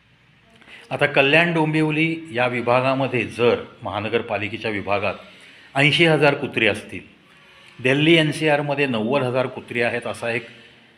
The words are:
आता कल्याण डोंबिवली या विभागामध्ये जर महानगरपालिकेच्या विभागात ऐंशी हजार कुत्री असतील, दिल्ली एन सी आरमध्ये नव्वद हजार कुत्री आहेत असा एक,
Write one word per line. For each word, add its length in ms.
आता 160
कल्याण 460
डोंबिवली 640
या 140
विभागामध्ये 800
जर 360
महानगरपालिकेच्या 880
विभागात 440
ऐंशी 300
हजार 300
कुत्री 320
असतील, 340
दिल्ली 320
एन 180
सी 160
आरमध्ये 380
नव्वद 360
हजार 240
कुत्री 360
आहेत 240
असा 240
एक, 160